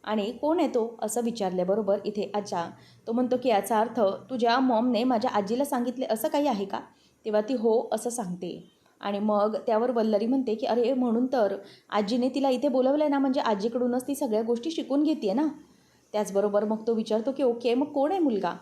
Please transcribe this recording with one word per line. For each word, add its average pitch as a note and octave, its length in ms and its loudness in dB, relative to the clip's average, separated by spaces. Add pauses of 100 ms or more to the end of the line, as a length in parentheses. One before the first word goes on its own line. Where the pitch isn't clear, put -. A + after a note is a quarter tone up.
"आणि G#3+ 280 -2
कोण D4+ 260 0
आहे D4 100 2
तो?" A#3 340 -2
असं A3 200 -2
विचारल्याबरोबर G3 800 0
इथे G#3 300 -6
अच्छा, G3 360 -4 (360)
तो A3+ 60 -6
म्हणतो B3+ 300 0
की, B3+ 60 0
"याचा G#3+ 320 2
अर्थ A#3 200 -2
तुझ्या A#3 600 0
मॉमने B3 440 2
माझ्या B3 300 0
आजीला G#3+ 300 0
सांगितले B3 460 -4
असं A3+ 180 -2
काही D4 180 2
आहे G3+ 180 0
का?" G#3 160 -6 (440)
तेव्हा G#3+ 160 2
ती A3 140 -2
"हो" A3+ 380 2
असं A3+ 180 -2
सांगते. F3+ 600 -8 (280)
आणि G3+ 180 -4
मग G#3+ 380 2 (100)
त्यावर A#3 240 2
वल्लरी A3 360 2
म्हणते B3 280 0
की, A3 120 -4
"अरे A#3+ 280 2
म्हणून B3 320 2
तर G#3 300 2 (340)
आजीने A3+ 380 0
तिला C4+ 200 0
इथे C4 200 2
बोलवलंय C4+ 400 2
ना, C#4+ 100 2
म्हणजे C4+ 220 2
आजीकडूनच A#3+ 680 0
ती - 60 -2
सगळ्या A3+ 280 0
गोष्टी A#3+ 280 -2
शिकून C#4+ 320 0
घेतेय D4+ 300 0
ना." C#4 140 2 (680)
त्याचबरोबर G3+ 520 0
मग A3 220 -2
तो A#3 80 2
विचारतो A3+ 380 0
की, C#4+ 100 -4
"ओके, A#3 320 2
मग C#4+ 120 2
कोण D4 240 0
आहे F#4+ 100 0
मुलगा?" G3+ 400 2